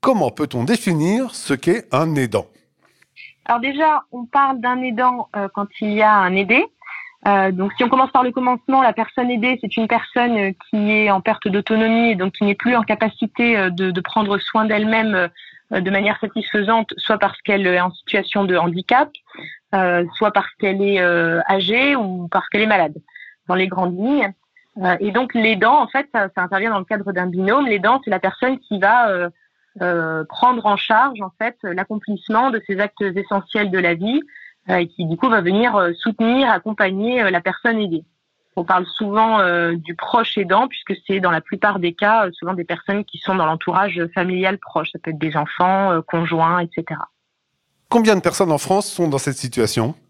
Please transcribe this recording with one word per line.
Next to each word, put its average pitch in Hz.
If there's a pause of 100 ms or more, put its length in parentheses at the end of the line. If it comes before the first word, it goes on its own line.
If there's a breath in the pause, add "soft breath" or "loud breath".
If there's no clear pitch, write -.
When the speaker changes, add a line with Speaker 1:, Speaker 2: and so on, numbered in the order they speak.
Speaker 1:
comment 196
peut-on 131
définir 196
ce -
qu'est 175
un 156
aidant ? 110 (960 loud breath)
Speaker 2:
Alors 233
déjà, 294
on 247
parle 269
d'un 247
aidant, 247
euh, 202
quand 202 (120)
il 208
y 214
a 214
un 185
aidé. 208 (600 loud breath)
Euh, 190
donc 190
si 254
on -
commence 262
par 254
le 247
commencement, 247
la 240
personne 247
aidée, 247
c'est 208
une 226
personne, 240
euh, 196 (180)
qui 208
est 214
en 190
perte -
d'autonomie 220
et 214
donc 185
qui -
n'est 202
plus 247
en 226
capacité, 220
euh, 190
de, 185
de 180
prendre 202
soin 220
d'elle-même, 220
euh, -
de 185
manière 202
satisfaisante, 214
soit 214
parce -
qu'elle 196
est 180
en 180
situation 202
de 185
handicap, 180 (640 loud breath)
euh, 180 (140)
soit 208
parce 202
qu'elle 196
est, 202
euh, 170 (100)
âgée 220
ou 185
parce 180
qu'elle 202
est 214
malade. 175 (500 loud breath)
Dans 180
les 185
grandes 180
lignes. 220 (500 soft breath)
Euh, 180
et 202
donc 247
l'aidant, 220
en 226
fait, 277
ça, 208
ça 190
intervient 190
dans 208
le 180
cadre 202
d'un 180
binôme. 190
L'aidant, 220
c'est 214
la 185
personne 254
qui -
va, 220
euh, 180 (520)
euh, 165
prendre 240
en 208
charge, 226
en 190
fait, 233
l'accomplissement 208
de 220
ces 190
actes 208
essentiels 196
de 185
la 175
vie, 214 (500 loud breath)
euh, 185
et 175
qui, 175
du 160
coup, 254
va 226
venir, 208
euh, 175
soutenir, 233
accompagner, 214
euh, 196
la 180
personne 220
aidée. 165 (540)
On 175
parle 185
souvent, 220
euh, 175
du 170
proche -
aidant, 202
puisque -
c'est, 196
dans 180
la 160
plupart 190
des 175
cas, 214
euh, 180
souvent 175
des 175
personnes 196
qui -
sont 190
dans 175
l'entourage 170 (120)
familial 185
proche. -
Ça 170
peut 165
être 156
des 156
enfants, 185
euh, 165
conjoints, 165
et 170
cetera. 165 (800)
Speaker 1:
Combien 220
de 180
personnes 175
en 147
France 196
sont 175
dans 139
cette 135
situation ? 120 (140)